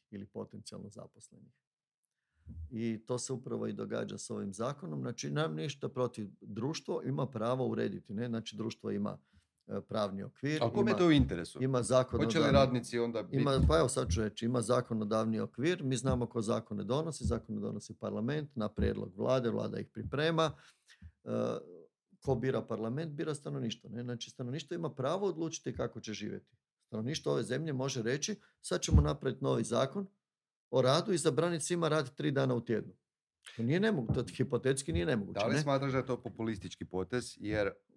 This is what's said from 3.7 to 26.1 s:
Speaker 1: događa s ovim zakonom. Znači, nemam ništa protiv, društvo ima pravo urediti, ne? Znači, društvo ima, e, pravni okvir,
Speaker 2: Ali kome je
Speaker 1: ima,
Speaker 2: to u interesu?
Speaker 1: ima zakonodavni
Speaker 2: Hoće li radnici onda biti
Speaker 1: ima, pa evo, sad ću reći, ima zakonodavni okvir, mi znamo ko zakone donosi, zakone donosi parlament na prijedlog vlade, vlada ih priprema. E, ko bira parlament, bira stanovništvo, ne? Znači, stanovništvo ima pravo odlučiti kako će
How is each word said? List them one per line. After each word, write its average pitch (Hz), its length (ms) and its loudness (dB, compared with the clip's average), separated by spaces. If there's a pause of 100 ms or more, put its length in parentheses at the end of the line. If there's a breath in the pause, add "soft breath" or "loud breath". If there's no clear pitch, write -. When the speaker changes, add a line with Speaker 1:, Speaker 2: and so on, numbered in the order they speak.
Speaker 1:
događa 104 440 -6
s - 120 -12
ovim 104 240 -6
zakonom. 143 480 -6
Znači, 127 300 -6
nemam 156 240 0
ništa 156 340 -6
protiv, 117 400 -4 (120)
društvo 120 640 -4
ima 135 240 0
pravo 120 400 0
urediti, 110 460 -2
ne? 117 140 -4
Znači, 113 280 -4
društvo 110 360 -4
ima, 101 260 -2 (500)
e, 101 140 -6
pravni 101 420 -4
okvir, 151 380 -4
Speaker 2:
Ali 113 120 2
kome - 180 4
je - 20 4
Speaker 1:
ima, - 60 0
Speaker 2:
to 175 80 8
u 160 40 8
interesu? 123 520 4
Speaker 1:
ima 127 200 2
zakonodavni 123 420 4
Speaker 2:
Hoće 202 140 2
li 151 140 6
radnici 123 460 4
onda 113 240 0
biti 135 140 -2
Speaker 1:
ima, 135 300 4
pa 156 120 6
evo, 139 100 4
sad 131 200 -2
ću 113 120 0
reći, 107 240 -2
ima 123 160 2
zakonodavni 110 800 0
okvir, 151 440 -2
mi 131 140 0
znamo 123 280 2
ko 117 160 -2
zakone 107 420 -2
donosi, 143 420 -2
zakone 113 340 -2
donosi 107 340 -6
parlament 117 640 -4
na 104 140 -2
prijedlog 104 460 0
vlade, 120 340 2
vlada 107 300 -2
ih 104 80 -8
priprema. 156 640 0 (720 soft breath)
E, 127 60 -10 (920)
ko 135 160 2
bira 117 260 0
parlament, 117 500 -4
bira 156 240 -4
stanovništvo, 139 540 -6
ne? 120 140 -8
Znači, 120 260 -8
stanovništvo 147 460 -8
ima 165 140 -4
pravo 160 380 0
odlučiti 160 480 -4
kako 120 240 -4
će 107 140 -8